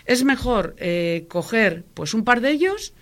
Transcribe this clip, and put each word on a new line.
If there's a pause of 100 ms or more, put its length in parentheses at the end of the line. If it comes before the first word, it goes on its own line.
Es
mejor,
eh,
coger,
pues,
un
par
de
ellos (100)